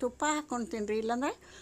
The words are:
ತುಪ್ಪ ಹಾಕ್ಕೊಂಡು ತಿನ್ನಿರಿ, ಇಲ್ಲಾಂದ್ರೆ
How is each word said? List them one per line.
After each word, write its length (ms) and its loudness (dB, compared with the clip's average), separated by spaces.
ತುಪ್ಪ 180 -2
ಹಾಕ್ಕೊಂಡು 360 -2
ತಿನ್ನಿರಿ, 300 0
ಇಲ್ಲಾಂದ್ರೆ 280 2